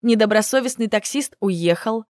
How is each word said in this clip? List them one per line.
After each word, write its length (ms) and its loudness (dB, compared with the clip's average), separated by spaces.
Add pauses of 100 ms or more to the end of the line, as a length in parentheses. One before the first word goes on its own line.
Недобросовестный 840 2
таксист 520 -4
уехал 640 -2 (100)